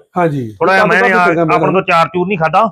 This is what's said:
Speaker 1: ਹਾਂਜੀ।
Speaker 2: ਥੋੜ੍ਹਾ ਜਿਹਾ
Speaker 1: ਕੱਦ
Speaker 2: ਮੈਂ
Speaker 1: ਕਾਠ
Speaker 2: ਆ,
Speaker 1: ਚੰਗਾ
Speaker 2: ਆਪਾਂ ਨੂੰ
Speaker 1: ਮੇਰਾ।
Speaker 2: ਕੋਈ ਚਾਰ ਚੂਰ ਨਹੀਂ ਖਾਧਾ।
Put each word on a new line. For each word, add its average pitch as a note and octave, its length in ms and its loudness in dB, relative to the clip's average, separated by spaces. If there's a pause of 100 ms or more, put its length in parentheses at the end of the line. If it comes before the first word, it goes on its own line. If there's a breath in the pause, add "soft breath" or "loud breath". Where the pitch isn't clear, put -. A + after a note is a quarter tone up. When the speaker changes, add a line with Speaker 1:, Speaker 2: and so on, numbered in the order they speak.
(180)
Speaker 1:
ਹਾਂਜੀ। D3 340 -2
Speaker 2:
ਥੋੜ੍ਹਾ E3+ 240 0
ਜਿਹਾ F#3+ 100 2
Speaker 1:
ਕੱਦ - 80 0
Speaker 2:
ਮੈਂ F#3 80 2
Speaker 1:
ਕਾਠ F#3+ 120 0
Speaker 2:
ਆ, F3+ 120 2
Speaker 1:
ਚੰਗਾ E3+ 180 0
Speaker 2:
ਆਪਾਂ E3 140 0
ਨੂੰ D#3+ 100 0
Speaker 1:
ਮੇਰਾ। F3+ 60 0
Speaker 2:
ਕੋਈ F#3 140 0
ਚਾਰ E3 200 2
ਚੂਰ F3+ 200 -4
ਨਹੀਂ G3+ 100 -4
ਖਾਧਾ। D#3+ 240 0 (100)